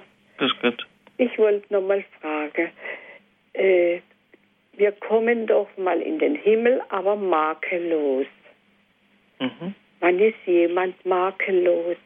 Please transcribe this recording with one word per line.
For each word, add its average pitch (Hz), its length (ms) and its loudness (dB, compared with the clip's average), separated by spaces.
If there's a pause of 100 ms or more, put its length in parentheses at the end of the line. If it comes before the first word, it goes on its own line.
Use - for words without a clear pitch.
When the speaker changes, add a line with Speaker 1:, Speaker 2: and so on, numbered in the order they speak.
(380)
Speaker 1:
Grüß 135 240 -2
Gott. 120 260 -4 (300)
Speaker 2:
Ich 247 200 0
wollte 208 360 2
noch 196 120 0
mal 196 200 -2 (160)
fragen, 156 500 -6 (800)
äh, 180 480 2 (800)
wir 202 160 2
kommen 226 520 0
doch 214 220 2 (100)
mal 180 220 -2
in 160 200 -4
den 143 160 0
Himmel, 233 520 2
aber 202 300 -2
makellos. 156 1120 -2 (1120)
Speaker 1:
Mhm. 165 340 -8 (260)
Speaker 2:
Wann 180 200 2
ist 220 260 2
jemand 175 600 0
makellos? 180 1000 0